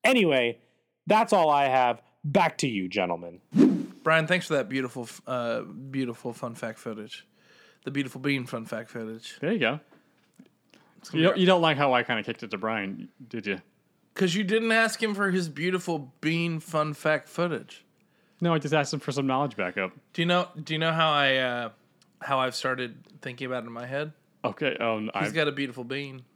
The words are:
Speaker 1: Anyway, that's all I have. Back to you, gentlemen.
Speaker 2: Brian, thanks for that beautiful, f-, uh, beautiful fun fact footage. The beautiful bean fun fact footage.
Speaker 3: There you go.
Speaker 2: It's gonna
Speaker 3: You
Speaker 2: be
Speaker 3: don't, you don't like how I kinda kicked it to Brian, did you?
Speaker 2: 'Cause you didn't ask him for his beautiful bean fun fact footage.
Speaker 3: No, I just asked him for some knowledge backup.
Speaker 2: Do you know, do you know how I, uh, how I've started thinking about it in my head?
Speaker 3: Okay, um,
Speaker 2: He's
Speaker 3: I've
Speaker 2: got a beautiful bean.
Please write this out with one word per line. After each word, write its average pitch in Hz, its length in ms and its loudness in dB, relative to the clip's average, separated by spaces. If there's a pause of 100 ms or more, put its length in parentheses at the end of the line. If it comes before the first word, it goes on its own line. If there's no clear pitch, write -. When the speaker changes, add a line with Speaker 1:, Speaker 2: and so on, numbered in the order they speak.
Speaker 1:
Anyway, 151 560 4 (440)
that's 220 280 4
all 170 180 6
I 143 140 6
have. 127 360 4 (220)
Back 156 360 2
to 147 100 0
you, 98 180 -2
gentlemen. 87 540 -4 (640)
Speaker 2:
Brian, 160 240 4
thanks 175 180 0
for 160 80 0
that 127 140 0
beautiful, 131 340 -4
f-, - 240 -14
uh, 117 360 -4
beautiful 131 720 -6
fun 117 220 -10
fact 113 240 -10
footage. 110 480 -12 (560)
The - 80 -8
beautiful 139 300 -6
bean 139 260 -2
fun 117 200 -8
fact 113 220 -8
footage. 113 520 -12
Speaker 3:
There 151 120 -2
you 233 60 0
go. 135 220 2 (1160)
Speaker 2:
It's - 120 -20
gonna 156 100 -2
Speaker 3:
You 160 60 6
Speaker 2:
be 190 60 8
Speaker 3:
don't, 190 80 0
you 180 60 6
don't 180 160 6
like 156 140 4
how 139 160 2
I 123 120 4
kinda 113 180 -2
kicked 117 220 -8
it 104 80 -8
to 104 60 -6
Brian, 104 500 -4 (180)
did 117 180 -10
you? 98 160 -2 (540)
Speaker 2:
'Cause 180 220 0
you 214 80 0
didn't 226 260 0
ask 226 320 2
him 214 140 -2
for 196 160 0
his 180 160 0
beautiful 160 720 -4
bean 165 400 -2
fun 151 340 -2
fact 151 340 -2
footage. - 560 -4 (560)
Speaker 3:
No, 170 140 2
I 156 60 2
just 143 120 -2
asked 147 220 2
him 143 60 -4
for - 100 -6
some 135 160 -2
knowledge 131 300 0
backup. 92 340 -2 (220)
Speaker 2:
Do 170 100 -2
you 170 40 2
know, 175 200 2 (160)
do 156 120 -6
you 156 40 -2
know 165 140 0
how 160 180 4
I, 139 280 4
uh, 120 320 -2 (500)
how 135 180 0
I've 127 160 0
started 127 400 -4 (260)
thinking 127 280 -10
about 123 160 -4
it - 20 -12
in 117 60 -14
my 117 140 -10
head? 143 260 -6 (320)
Speaker 3:
Okay, 131 320 -2
um, 110 380 0
Speaker 2:
He's 98 140 -2
Speaker 3:
I've 110 60 -6
Speaker 2:
got 156 140 2
a 143 40 -2
beautiful 131 300 -6
bean. 135 400 -10 (140)